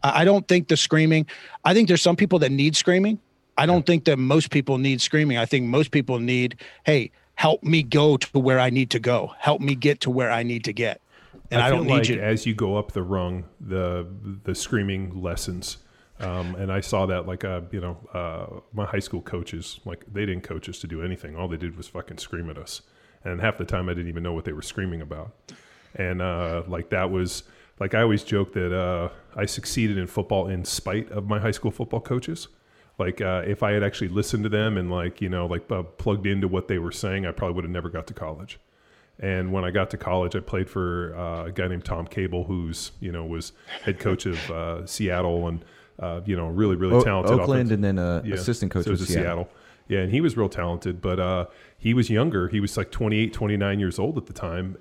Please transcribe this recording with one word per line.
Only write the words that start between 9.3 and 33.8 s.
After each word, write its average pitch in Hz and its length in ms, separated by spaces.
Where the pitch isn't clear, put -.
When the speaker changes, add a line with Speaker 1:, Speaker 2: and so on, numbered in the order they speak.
Speaker 1:
Help - 220
me 139 160
get 143 240
to 135 100
where 123 220
I 117 100
need 117 220
to 110 80
get." 110 280
And 120 100
I 123 40
Speaker 2:
I 131 40
Speaker 1:
don't 135 140
Speaker 2:
feel 131 100
Speaker 1:
need 120 60
Speaker 2:
like 113 80
Speaker 1:
you. 110 120
Speaker 2:
as 110 260
you 113 80
go 104 220
up 104 140
the 92 140
rung, 90 400
the, 90 460
the 92 140
screaming 95 640
lessens. 87 540
Um, 90 340
and 95 180
I 98 80
saw 95 260
that, 90 200
like, 92 180
uh, 92 180
you 101 80
know, 87 160
uh, 87 460
my 104 140
high 98 140
school 92 200
coaches, - 640
like, - 260
they 104 140
didn't 90 200
coach 80 240
us 95 100
to - 80
do 80 160
anything. 87 340
All 90 120
they 82 80
did 85 200
was 82 120
fucking 82 300
scream 85 300
at 76 80
us. - 260
And 90 160
half 107 180
the 90 60
time 92 240
I 87 60
didn't 85 140
even 82 140
know 85 100
what 80 120
they 90 80
were 76 100
screaming 87 380
about. 76 320
And, 90 280
uh, 85 460
like, 87 220
that 92 200
was, 92 320
like, 98 140
I 110 80
always 110 200
joke 98 300
that, 90 200
uh, 90 360
I 104 100
succeeded 107 520
in 90 80
football 95 400
in 92 180
spite - 460
of 101 180
my 104 120
high 110 100
school 104 220
football 117 280
coaches. 127 460
Like, 92 240
uh, 92 240
if 101 200
I 104 80
had 104 100